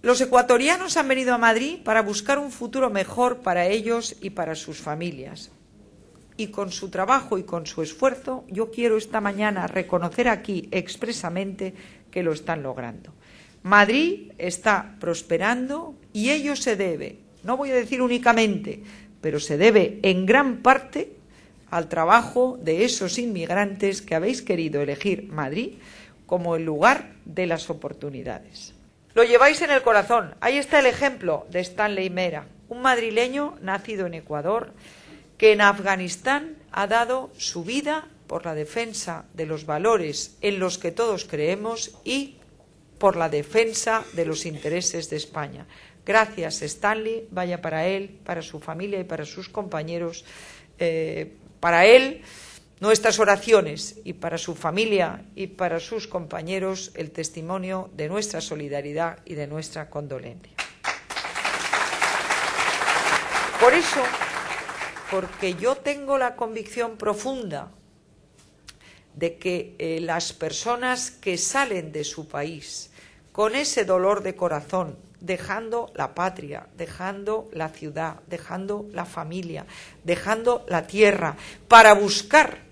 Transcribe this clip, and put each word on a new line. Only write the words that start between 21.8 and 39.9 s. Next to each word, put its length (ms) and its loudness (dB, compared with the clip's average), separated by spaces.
trabajo 720 4
de 240 2
esos 340 -2
inmigrantes 840 -2
que 120 -4
habéis 280 -2
querido 400 0
elegir 460 -2
Madrid 500 -6
como 280 -2
el 120 -2
lugar 480 4
de 220 -4
las 240 -4
oportunidades. 1040 -10
Lo 100 8
lleváis 380 8
en 80 0
el 100 6
corazón. 600 2
Ahí 180 2
está 220 4
el 60 6
ejemplo 640 0
de 100 -2
Stanley 500 -2
Mera, 360 -4
un 140 -10
madrileño 800 2
nacido 440 -4
en 60 -6
Ecuador, 600 -4
que 140 10
en 100 6
Afganistán 920 2
ha 140 -2
dado 520 0
su 260 -8
vida 420 -4
por 180 -8
la 100 -6
defensa 800 -6
de 140 -6
los 180 -8
valores 800 0